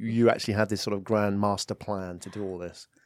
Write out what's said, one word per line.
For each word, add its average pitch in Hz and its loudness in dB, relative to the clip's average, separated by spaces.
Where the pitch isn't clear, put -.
you 113 6
actually - 0
had 104 2
this 104 -2
sort 104 -2
of 95 -6
grand 104 2
master 101 0
plan 92 -8
to 92 -14
do 104 -8
all 95 -6
this? 87 -12